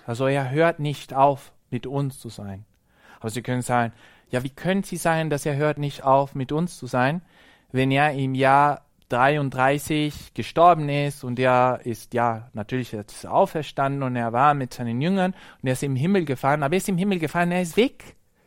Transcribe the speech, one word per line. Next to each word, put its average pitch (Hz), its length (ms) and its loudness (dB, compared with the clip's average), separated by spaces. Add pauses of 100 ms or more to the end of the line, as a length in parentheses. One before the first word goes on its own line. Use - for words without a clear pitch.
Also 120 180 -2
er 135 240 0
hört 160 300 2
nicht 147 340 -6
auf, 135 400 2 (160)
mit 123 160 -6
uns 139 340 -4
zu 120 100 -14
sein. 101 360 -12 (540)
Aber 113 100 -8
Sie 113 140 -8
können 127 180 -4
sagen, 120 320 0 (380)
„Ja, 123 120 -2
wie 135 60 -8
können 190 320 -2
Sie 180 160 -8
sagen, 160 320 0
dass 147 160 -2
er 147 100 0
hört 147 220 0
nicht 143 260 -6
auf, 139 300 4
mit 135 180 -6
uns 165 280 -4
zu 127 80 -12
sein, 131 340 0 (500)
wenn 131 200 2
er 147 220 4
im 131 200 -2
Jahr 135 540 4 (200)
dreiunddreißig 143 1300 0
gestorben 160 560 4
ist 143 340 -2
und 123 140 -6
er 127 460 4
ist, 120 320 -8
ja, 117 380 0
natürlich 117 380 -6
ist - 320 -12
er - 80 -10
auferstanden 139 720 0
und 127 140 -4
er 117 180 -2
war 143 220 4
mit 131 180 -6
seinen 120 260 -4
Jüngern 185 360 0 (260)
und 131 60 -4
er 127 60 0
ist 131 100 -4
im 139 120 -2
Himmel 170 300 0
gefahren, 143 380 0
aber 143 100 0
er 185 40 0
ist 196 120 -2
im 185 80 0
Himmel 190 220 0
gefahren, 175 320 -2
er 180 100 0
ist 170 160 -4
weg.“ - 380 -2 (320)